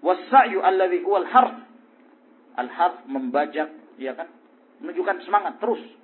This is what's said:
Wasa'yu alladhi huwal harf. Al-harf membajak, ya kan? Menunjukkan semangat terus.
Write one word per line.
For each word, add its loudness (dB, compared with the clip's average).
Wasa'yu 2
alladhi 2
huwal 0
harf. 4
Al-harf -2
membajak, -4
ya -8
kan? -14
Menunjukkan -6
semangat -2
terus. -2